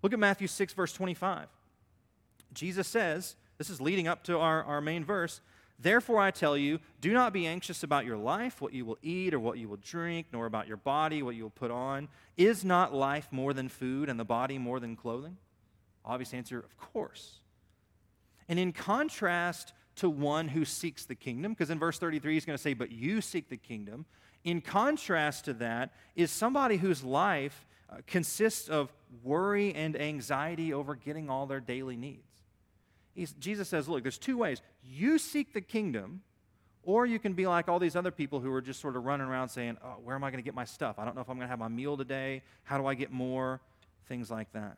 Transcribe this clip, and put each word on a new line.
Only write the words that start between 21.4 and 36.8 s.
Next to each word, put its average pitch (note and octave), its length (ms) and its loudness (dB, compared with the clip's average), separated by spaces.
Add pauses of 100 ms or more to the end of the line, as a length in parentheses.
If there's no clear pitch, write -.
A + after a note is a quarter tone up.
'cause D#3+ 160 -2
in E3 80 0
verse E3 200 0
thirty-three D#3 360 0
he's D#3 100 2
gonna C#3+ 140 -4
say, C#3+ 160 0
"But A#2 180 -6
you D3+ 300 -2
seek - 260 -6
the B2+ 80 -10
kingdom." A2 480 -10 (400)
In E3+ 160 0
contrast G3 840 2
to C3+ 80 -2
that A#2 400 -2 (200)
is E3 160 4
somebody B3+ 460 2
whose E3+ 260 2
life, C#3+ 640 0 (220)
uh, - 180 -16
consists G#3 640 0
of D3 240 2 (300)
worry G3 520 2
and D#3 220 -2
anxiety D3+ 760 -2
over C#3+ 200 -4
getting D3 360 -8
all C3+ 160 -2
their C3+ 140 -4
daily B2+ 360 -6
needs. C#3 260 -12 (920)
He's, F3 180 -6
Jesus F#3 380 -4
says, D3+ 180 0
"Look, D3 140 0
there's B2+ 160 -4
two C4 180 0
ways. F3+ 240 0 (220)
You D#3 340 2
seek - 380 0
the G3+ 80 -2
kingdom, E3+ 600 -2 (600)